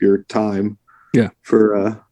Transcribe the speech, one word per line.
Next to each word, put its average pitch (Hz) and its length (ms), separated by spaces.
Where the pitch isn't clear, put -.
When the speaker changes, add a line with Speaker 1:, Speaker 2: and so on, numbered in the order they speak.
Speaker 1:
your 101 240
time 104 540
Speaker 2:
Yeah. 113 140
Speaker 1:
for, 107 340
uh, 104 180